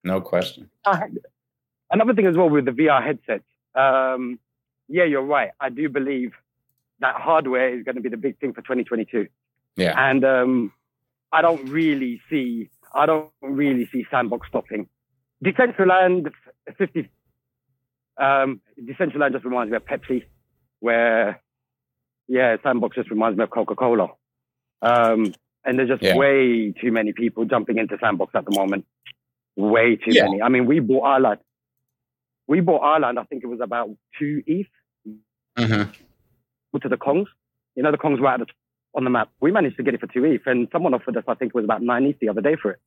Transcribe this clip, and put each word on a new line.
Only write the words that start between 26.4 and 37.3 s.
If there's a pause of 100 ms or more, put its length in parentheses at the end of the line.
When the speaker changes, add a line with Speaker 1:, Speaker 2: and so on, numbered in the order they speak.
Speaker 2:
too
many
people
jumping
into
Sandbox
at
the
moment. (720)
Way
too
Speaker 1:
Yeah.
Speaker 2:
many.
I
mean,
we
bought
Ireland. (1040)
We
bought
Ireland,
I
think
it
was
about (280)
two
eth. (920)
Speaker 1:
Mm-hmm. (920)
Speaker 2:
To
the
Kongs. (500)